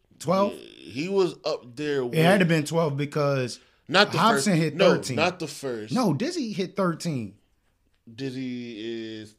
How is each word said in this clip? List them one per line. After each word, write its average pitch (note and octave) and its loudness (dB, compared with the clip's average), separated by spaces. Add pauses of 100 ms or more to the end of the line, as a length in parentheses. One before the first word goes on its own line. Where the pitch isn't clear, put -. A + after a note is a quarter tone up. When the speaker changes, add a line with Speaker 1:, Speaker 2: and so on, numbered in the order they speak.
(180)
Speaker 1:
Twelve? F#3+ 0
Speaker 2:
Yeah, - -14
he C2 -10
was F#3 2
up B2 -6
there C#3+ 0
with A#2+ -4
Speaker 1:
It D#3 6
had F#3+ 6
to F#3 4
been D#3+ 2
twelve D#3 0
because C#3+ -2 (260)
Speaker 2:
Not G3+ 4
the - -2
Speaker 1:
Hobson G#3 4
Speaker 2:
first. D#3+ 4
Speaker 1:
hit D3+ -2
Speaker 2:
No, F3 6
Speaker 1:
thirteen. - -4
Speaker 2:
not F3 2
the D#3+ -8
first. A#2 -6
Speaker 1:
No, A3 2
Dizzy B3 -4
hit F#3 -6
thirteen. D#3 -4 (760)
Speaker 2:
Dizzy A#2 -8
is G#2 -18